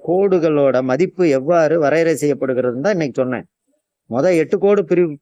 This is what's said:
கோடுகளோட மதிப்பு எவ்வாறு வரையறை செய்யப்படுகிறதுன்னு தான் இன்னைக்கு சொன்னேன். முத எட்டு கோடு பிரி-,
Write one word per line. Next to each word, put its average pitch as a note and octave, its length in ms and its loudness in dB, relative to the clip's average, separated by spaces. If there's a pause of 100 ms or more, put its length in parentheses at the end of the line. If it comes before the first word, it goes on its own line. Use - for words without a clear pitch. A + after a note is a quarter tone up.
கோடுகளோட D#3+ 800 2
மதிப்பு E3 480 0
எவ்வாறு D3+ 480 2
வரையறை D#3+ 360 2
செய்யப்படுகிறதுன்னு C3 720 -2
தான் G#3 100 0
இன்னைக்கு C#3 240 -4
சொன்னேன். B2+ 260 -4 (640)
முத C3+ 240 0
எட்டு D#3+ 240 0
கோடு G3+ 260 2
பிரி-, E3 380 0